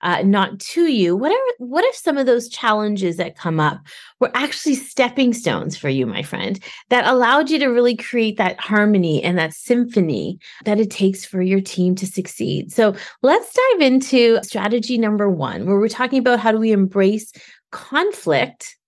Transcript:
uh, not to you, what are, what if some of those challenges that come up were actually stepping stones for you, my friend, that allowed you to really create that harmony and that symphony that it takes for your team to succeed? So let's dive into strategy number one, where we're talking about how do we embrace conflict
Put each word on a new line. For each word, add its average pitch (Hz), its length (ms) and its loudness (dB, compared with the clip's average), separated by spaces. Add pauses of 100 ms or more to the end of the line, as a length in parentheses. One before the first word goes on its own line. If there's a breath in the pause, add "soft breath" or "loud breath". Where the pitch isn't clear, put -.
uh, 175 220 0
not 196 360 2
to - 280 0
you, 185 280 2
what 262 160 0
are, 494 260 0
what 269 280 -2
if 523 100 0
some 285 220 -2
of 269 80 0
those 240 240 2
challenges 208 640 -2
that 165 220 -8
come 160 200 -4
up 151 220 0 (400 loud breath)
were 247 140 0
actually 277 420 -2
stepping 247 580 0
stones 151 440 -4
for 151 100 -6
you, 135 180 0
my 110 160 -6
friend, 170 380 -6 (300 loud breath)
that 247 180 2
allowed 254 420 2
you 311 100 2
to 277 80 2
really 240 280 2
create 226 420 -2
that 180 220 -2
harmony 208 640 2
and 175 140 0
that 160 160 -2
symphony 185 840 0 (280 loud breath)
that 208 160 0
it 214 100 0
takes 190 320 -2
for 185 180 -4
your 190 200 2
team 180 340 0
to 185 100 -8
succeed? - 680 -6
So 214 200 2 (300 loud breath)
let's 320 300 2
dive 494 280 2
into 254 640 4
strategy 226 540 -2
number 208 320 0
one, 139 360 -4
where 196 140 2
we're 220 80 2
talking 254 320 0
about 240 220 2
how 220 100 2
do 220 60 2
we 220 160 2
embrace 196 580 2 (400 loud breath)
conflict - 1040 -4 (120)